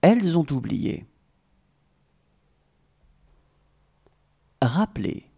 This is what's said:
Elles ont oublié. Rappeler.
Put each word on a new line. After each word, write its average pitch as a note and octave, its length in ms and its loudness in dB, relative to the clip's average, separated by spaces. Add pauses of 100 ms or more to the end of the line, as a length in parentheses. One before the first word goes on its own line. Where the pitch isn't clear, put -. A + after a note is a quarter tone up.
Elles F#3+ 340 4
ont E3 140 2
oublié. - 560 -4 (3500)
Rappeler. B2+ 760 -2